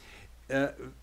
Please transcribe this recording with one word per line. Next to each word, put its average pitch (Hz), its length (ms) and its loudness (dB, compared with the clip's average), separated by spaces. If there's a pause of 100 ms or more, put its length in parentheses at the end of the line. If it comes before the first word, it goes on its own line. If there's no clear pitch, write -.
(500)
äh, 135 200 4 (340)